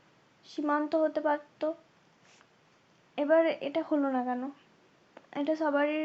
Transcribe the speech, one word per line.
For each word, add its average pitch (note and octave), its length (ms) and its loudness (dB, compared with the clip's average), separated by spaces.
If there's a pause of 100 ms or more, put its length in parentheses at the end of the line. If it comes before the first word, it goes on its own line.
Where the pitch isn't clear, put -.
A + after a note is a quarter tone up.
(460)
সীমান্ত D4 480 -2
হতে D#4 260 2
পারত। D4+ 420 -2 (1600)
এবার D#4 240 4 (240)
এটা C#4+ 220 -2
হলো C#4+ 220 2
না B3+ 140 0
কেন? B3 180 -4 (1000)
এটা D4+ 160 0
সবারই D4+ 480 0